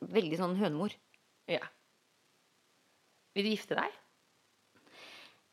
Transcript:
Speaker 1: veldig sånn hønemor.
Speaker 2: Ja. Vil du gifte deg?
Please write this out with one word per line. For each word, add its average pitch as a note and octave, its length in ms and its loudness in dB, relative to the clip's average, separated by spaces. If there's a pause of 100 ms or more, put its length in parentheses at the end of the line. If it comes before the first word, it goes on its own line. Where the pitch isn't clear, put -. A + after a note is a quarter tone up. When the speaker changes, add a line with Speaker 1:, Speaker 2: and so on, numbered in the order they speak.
Speaker 1:
veldig F3 380 2
sånn F3+ 180 2
hønemor. F#3+ 340 2 (560)
Speaker 2:
Ja. E3+ 140 0 (1700)
Vil G3+ 100 2
du A3 80 2
gifte G3 240 -2
deg? G#4 140 0 (1600)